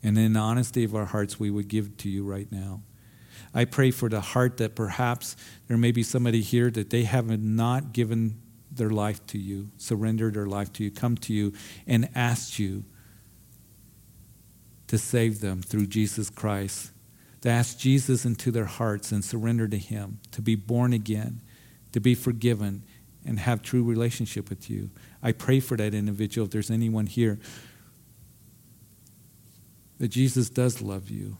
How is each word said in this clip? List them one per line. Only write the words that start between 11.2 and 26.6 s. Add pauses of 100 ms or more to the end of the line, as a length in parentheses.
you (340)
and
asked
you (2000)
to
save
them
through
Jesus
Christ, (500)
to
ask
Jesus
into
their
hearts
and
surrender
to
him, (120)
to
be
born
again, (500)
to
be
forgiven, (420)
and
have
true
relationship
with
you. (320)
I
pray
for
that
individual.
If
there's